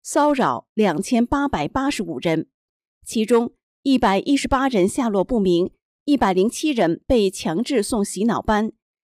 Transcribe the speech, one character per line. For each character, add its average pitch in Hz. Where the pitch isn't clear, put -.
骚 294
扰 160
两 196
千 240
八 285
百 170
八 262
十 -
五 165
人， 160
其 220
中 233
一 262
百 196
一 285
十 262
八 269
人 196
下 233
落 196
不 247
明， 185
一 285
百 202
零 185
七 302
人 175
被 214
强 190
制 247
送 214
洗 202
脑 202
班， 214